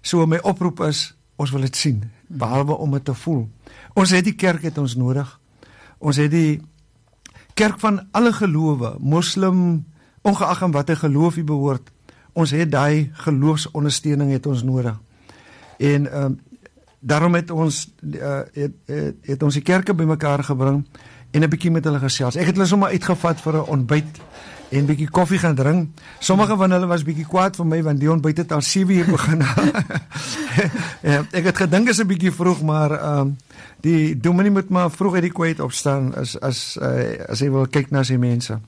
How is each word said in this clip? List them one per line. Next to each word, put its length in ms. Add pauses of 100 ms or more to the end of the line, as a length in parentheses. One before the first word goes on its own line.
So 240
my 160
oproep 400
is, 320 (220)
ons 160
wil 100
dit 140
sien, 360 (160)
behalwe 500
om 140
dit 140
te 80
voel. 360 (440)
Ons 160
het 140
die 120
kerk, 260
het 160
ons 180
nodig. 440 (580)
Ons 180
het 160
die 300 (960)
kerk 240
van 220 (100)
alle 200
gelowe, 680
moslim, 840 (360)
ongeag 420
aan 120
watter 220
geloof 420
jy 80
behoort, 420 (480)
ons 160
het 180
daai 380 (140)
geloofsondersteuning 1120
het 100
ons 180
nodig. 340 (840)
En, 300
ehm, 220 (680)
daarom 380
het 140
ons, 360 (260)
eh, 280 (120)
het, 200 (120)
het, 360
het 220
ons 100
die 120
kerke 280
bymekaar 500
gebring 420 (460)
en 120
'n 60
bietjie 220
met 120
hulle 160
gesels. 360
Ek 100
het 100
hulle 120
sommer 220
uitgevat 520
vir 120
'n 160
ontbyt 500 (500)
en 160
bietjie 240
koffie 300
gaan 160
drink. 340 (300)
Sommige 380
van 140
hulle 160
was 160
bietjie 240
kwaad 280
vir 100
my, 180
want 160
die 120
ontbyt 260
het 140
al 100
sewe 320
uur 120
begin. 420
<laughs> 40 (1500)
Ja, 300
ek 120
het 140
gedink 320
is 100
'n 80
bietjie 240
vroeg, 300
maar, 300
ehm, 380 (520)
die 380
dominee 320
moet 180
maar 220
vroeg 220
uit 80
die 100
kwijt 280
opstaan 560
as, 240
as, 380
eh, 520
as 100
hy 100
wil 180
kyk 240
na 120
sy 140
mense. 500